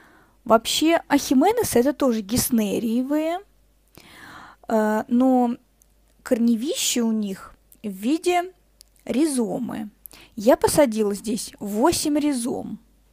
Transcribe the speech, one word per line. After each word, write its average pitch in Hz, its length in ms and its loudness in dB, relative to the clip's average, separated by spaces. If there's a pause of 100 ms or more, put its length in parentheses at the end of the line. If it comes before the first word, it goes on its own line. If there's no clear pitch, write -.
(440)
Вообще, 285 640 2
ахименесы 294 720 2
это 277 120 2
тоже 247 280 0
геснериевые, 247 1200 -2 (1300)
э, 214 400 0
но 247 480 2 (680)
корневища 240 840 0
у 226 60 0
них 208 380 -6 (340)
в 214 60 -10
виде 330 640 -2 (520)
ризомы. 233 840 -2 (460)
Я 226 200 4
посадила 220 600 2
здесь 208 420 -6
восемь 294 580 0
ризом, 277 640 -4 (340)